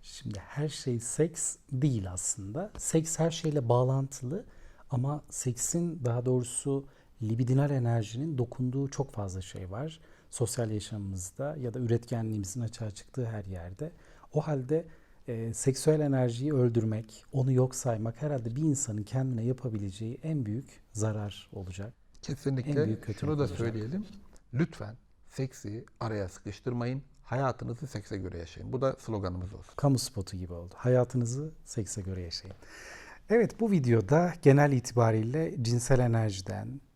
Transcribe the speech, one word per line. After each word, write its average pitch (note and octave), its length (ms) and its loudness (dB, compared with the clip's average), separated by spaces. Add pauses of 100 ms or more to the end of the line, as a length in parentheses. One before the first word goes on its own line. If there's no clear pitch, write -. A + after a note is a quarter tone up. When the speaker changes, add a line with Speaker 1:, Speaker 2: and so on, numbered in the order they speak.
Speaker 1:
Şimdi A2 360 -10
her C#3+ 300 -4
şey B2 320 -2
seks - 560 0 (160)
değil B2 400 2
aslında. G#2 680 -4
Seks - 400 0
her E3 120 4
şeyle D3 380 0
bağlantılı C3 760 2 (460)
ama C3+ 400 0
seksin, E3 720 -2
daha A#2+ 200 0
doğrusu B2+ 640 0 (360)
libidinal B2+ 480 4
enerjinin A#2+ 680 0
dokunduğu B2+ 500 -2
çok C#3 220 -4
fazla F#2+ 320 -6
şey F#2 280 -10
var. D3 300 -8 (300)
Sosyal A2+ 400 -2
yaşamımızda G#2 840 -6
ya B2 180 -4
da B2+ 40 -4
üretkenliğimizin A2+ 800 0
açığa A2+ 300 -4
çıktığı - 360 -6
her A2 180 -6
yerde. F#2+ 480 -8 (400)
O D3+ 80 4
halde, D3+ 460 0 (420)
e, A2+ 260 -4
seksüel D3+ 460 4
enerjiyi C3+ 540 2
öldürmek, A2+ 800 2
onu C3 200 4
yok B2+ 220 4
saymak A#2 480 -2
herhalde B2 340 -2
bir D3 60 0
insanın B2+ 400 0
kendine B2+ 420 0
yapabileceği A2 800 -4
en D3+ 240 0
büyük G#2+ 360 -6 (100)
zarar G#2 600 -2
olacak. G2 400 -10 (300)
Speaker 2:
Kesinlikle. C3+ 580 0
Speaker 1:
En G#2+ 60 4
büyük G#2+ 140 -2
kötülük - 200 -8
Speaker 2:
Şunu D3 180 0
da C#3+ 40 2
Speaker 1:
olacak. F#2 160 -2
Speaker 2:
söyleyelim. A#2 480 -2 (480)
Lütfen A#2+ 420 -2 (320)
seksi A#2+ 560 -8 (160)
araya G#2+ 280 -2
sıkıştırmayın. A#2+ 760 -4 (220)
Hayatınızı B2 640 -2
sekse G#2 320 -8
göre F2+ 200 -6
yaşayın. E2+ 340 -10
Bu B2+ 80 0
da C3 180 2
sloganımız F#2 560 -4
olsun. - 220 -18
Speaker 1:
Kamu C#3 220 6
spotu - 380 -6
gibi F2+ 160 -8
oldu. F2 240 -12
Hayatınızı B2 760 2 (140)
sekse G#2 380 -6
göre F#2 200 -6
yaşayın. F2+ 340 -10 (760)
Evet, G#3+ 300 4
bu A3+ 100 2
videoda C#3 720 6
genel C#3+ 300 10
itibariyle A#2 920 2
cinsel A#2+ 360 4
enerjiden A2 840 0 (160)